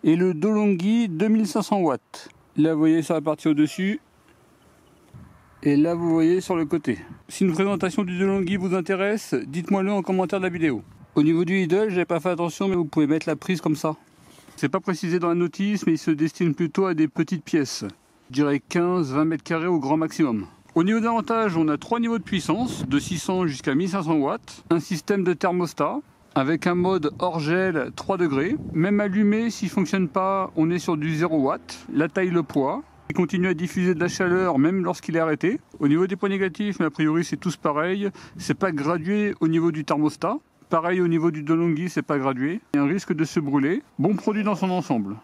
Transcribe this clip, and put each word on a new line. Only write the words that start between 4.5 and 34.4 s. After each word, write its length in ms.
Et 140
là, 180
vous 160
voyez 300
sur 160
le 80
côté. 340
Si 160
une 80
présentation 500
du 160
DeLonghi 380
vous 180
intéresse, 600
dites-moi-le 460
en 100
commentaire 380
de 40
la 60
vidéo. 320
Au 80
niveau 220
du 100
Lidl, 360
j'avais 140
pas 140
fait 120
attention, 360
mais 80
vous 100
pouvez 220
mettre 220
la 80
prise 240
comme 160
ça. 180
C'est 120
pas 120
précisé 400
dans 80
la 80
notice, 500
mais 60
il 60
se 120
destine 460
plutôt 300
à 80
des 120
petites 380
pièces. 400
Je 40
dirais 340
quinze, 440
vingt 120
mètres 200
carrés 240
au 100
grand 180
maximum. 500
Au 80
niveau 160
des 80
avantages, 500
on 120
a 100
trois 220
niveaux 180
de 60
puissance, 640
de 100
six 200
cents 280
jusqu'à 300
mille 140
cinq 120
cents 160
watts, 520
un 100
système 420
de 100
thermostat, 680
avec 320
un 80
mode 420
hors 220
gel 560
trois 200
degrés. 380
Même 280
allumé, 500
s'il 180
fonctionne 380
pas, 480
on 160
est 80
sur 180
du 200
zéro 240
watt. 520
La 160
taille, 220
le 140
poids. 400
Il 60
continue 340
à 60
diffuser 420
de 40
la 60
chaleur 540